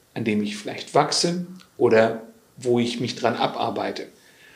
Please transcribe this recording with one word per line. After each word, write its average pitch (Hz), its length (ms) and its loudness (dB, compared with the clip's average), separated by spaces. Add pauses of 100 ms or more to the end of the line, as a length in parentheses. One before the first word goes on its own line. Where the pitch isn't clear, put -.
(140)
an 117 100 -6
dem 107 180 2
ich 104 140 -4
vielleicht - 380 -10
wachse 175 520 2 (320)
oder 113 440 4 (340)
wo 120 220 2
ich 120 220 0
mich 120 160 -4
dran 117 200 0
abarbeite. 110 720 -4 (500)